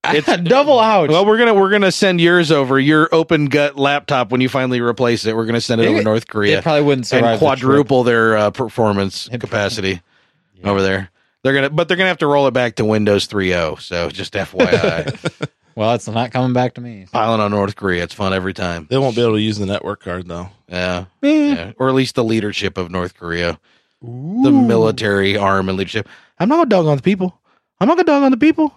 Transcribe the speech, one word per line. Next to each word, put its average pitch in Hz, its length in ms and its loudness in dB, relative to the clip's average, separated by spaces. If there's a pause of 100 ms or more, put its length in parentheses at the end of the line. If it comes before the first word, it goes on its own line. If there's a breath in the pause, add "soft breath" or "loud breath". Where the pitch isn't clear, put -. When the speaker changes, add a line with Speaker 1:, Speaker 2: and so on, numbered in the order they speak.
Speaker 1:
It's 156 180 0 (100)
Speaker 2:
<laughs> 175 80 -4
Double 262 340 4
ouch. 208 320 4
Speaker 1:
Well, 180 160 4
we're 214 120 4
gonna, 233 160 4
we're 196 160 4
gonna 202 200 4
send 180 300 0
yours 170 320 4
over, 135 260 2
your 151 320 4
open 160 360 2
gut 143 300 0
laptop, 139 540 0
when 123 100 0
you 131 80 2
finally 127 320 -2
replace 120 460 0
it. 110 80 -2
We're 113 120 -2
gonna 113 140 0
send 113 200 -2
it 113 40 4
Speaker 2:
Maybe 113 100 2
Speaker 1:
over - 80 0
to - 20 -2
North 110 240 -2
Korea 101 300 0
Speaker 2:
it - 40 -4
probably 151 200 2
wouldn't 135 300 0
Speaker 1:
and 131 80 2
Speaker 2:
survive 113 200 0
the 156 60 2
trip. 135 140 0
Speaker 1:
quadruple 131 440 2
their, 113 320 2
uh, 104 140 2
performance 104 840 -2
Speaker 2:
It 120 80 -10
Speaker 1:
capacity 98 600 -4 (540)
Speaker 2:
Yeah. 95 160 -8
Speaker 1:
over 98 120 0
there. 95 280 -2 (320)
They're 135 120 0
gonna, 139 160 0
but 165 180 -2
they're 180 80 0
gonna 185 120 0
have 180 100 -2
to 160 100 -2
roll 143 180 2
it 123 80 0
back 123 220 -2
to 113 80 -2
Windows 104 420 0
three 95 280 -2
oh. 80 220 -2
So 87 340 -6
just - 260 -12
F 95 180 -8
Y 92 100 2
I. 165 480 -2
Speaker 2:
<laughs> - 340 -10 (300)
Well, 113 160 0
it's 117 160 -4
not 113 220 -4
coming 127 240 -2
back 127 220 0
to 123 40 -16
me. 113 320 -18
Speaker 1:
Piling 113 300 0
on 101 80 0
North 101 260 -2
Korea. 90 260 -2
It's 85 120 -10
fun 95 180 -4
every 92 220 -4
time. 85 340 -8
Speaker 3:
They 131 80 -2
won't 135 180 0
be 117 60 -2
able 113 140 2
to 107 80 0
use 107 160 -4
the 101 80 -6
network 101 360 -8
card, 90 240 -10
though. 87 220 -12 (220)
Speaker 1:
Yeah. 90 340 -6 (180)
Speaker 2:
Eh. 294 320 2
Speaker 1:
Yeah. 87 240 -10
Or 131 120 0
at 131 40 0
least 131 200 0
the 123 100 0
leadership 104 540 -4
of 87 120 -8
North 90 240 -6
Korea. 85 460 -6 (420)
Speaker 2:
Ooh. 139 400 -10
Speaker 1:
The 277 100 4
military 113 840 2
arm 98 320 0
and 95 80 -4
leadership. - 320 -6 (300 soft breath)
"I'm 185 100 0
not 302 80 2
gonna 311 140 2
dog 180 160 4
on 147 100 2
the 127 60 -6
people. 185 360 -2 (400)
I'm 208 100 2
not 339 100 4
gonna 359 80 2
dog 285 160 2
on 269 80 4
the 254 80 0
people." 311 380 2